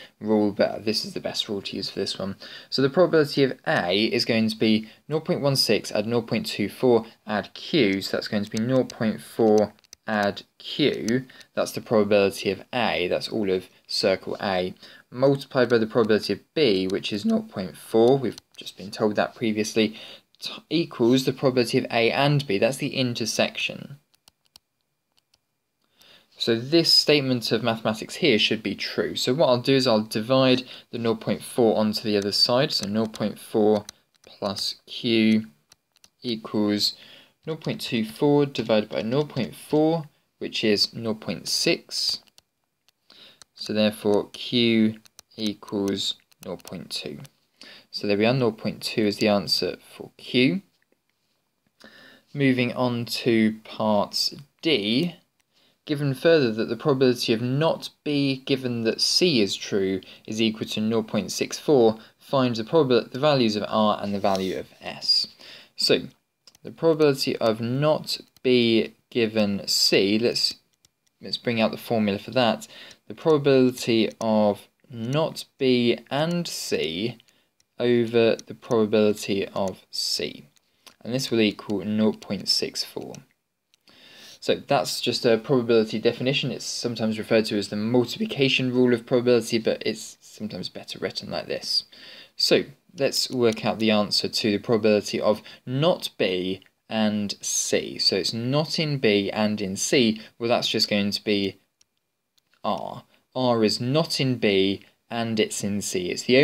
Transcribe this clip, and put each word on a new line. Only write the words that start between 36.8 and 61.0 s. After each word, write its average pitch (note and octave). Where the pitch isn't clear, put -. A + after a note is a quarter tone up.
nought D#3
point A2
two A2+
four C#3+
divided A2
by C#2+
nought C#3
point G#2+
four, D#3
which -
is G#2
nought A2+
point -
six. -
So -
therefore G#2+
Q A2+
equals G2
nought F2
point -
two. -
So -
there G#2
we G#2
are, A#2+
nought A#2+
point -
two -
is G2+
the A2
answer G2
for -
Q. C#3+
Moving B2+
on A#2+
to A2
parts -
D. C#3
Given C#3+
further C#3+
that A2
the A2+
probability C3
of A2
not C3+
B, C#3
given B2+
that A2
C E3
is G2
true, F#2+
is G#2+
equal A2
to -
nought A2